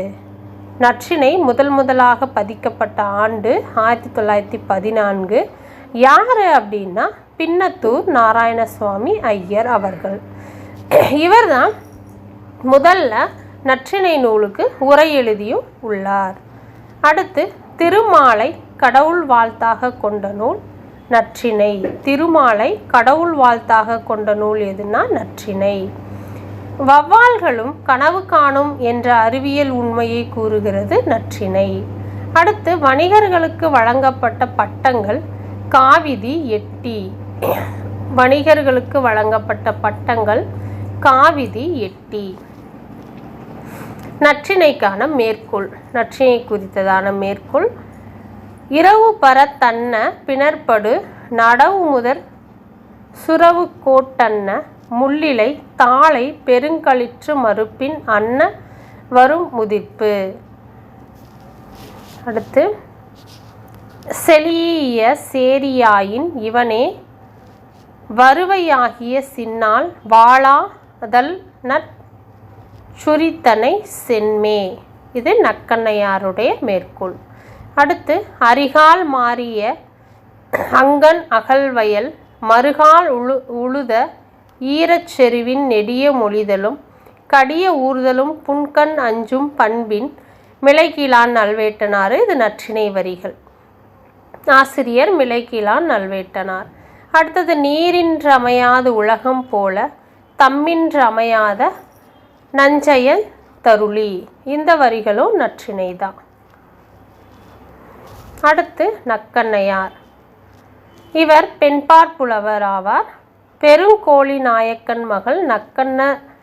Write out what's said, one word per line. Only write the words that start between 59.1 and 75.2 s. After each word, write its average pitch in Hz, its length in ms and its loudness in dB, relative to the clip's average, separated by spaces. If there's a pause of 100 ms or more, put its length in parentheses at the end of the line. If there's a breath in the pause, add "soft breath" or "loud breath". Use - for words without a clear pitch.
வரும் 302 400 4
முதிர்ப்பு. 214 560 -4 (2250)
அடுத்து 226 360 -2 (1600)
செலிய 311 920 2 (140)
சேரியாயின் 254 960 0 (200)
இவனே 233 360 0 (1300)
வருவையாகிய 269 1000 2 (160)
சின்னால் 226 560 -2 (240)
வாளாதல் 262 1200 2 (340)
நற் 302 220 -4 (1120)
சுரித்தனை 302 680 0 (340)
சென்மே. 214 580 -2 (560)
இது 277 140 -2 (120)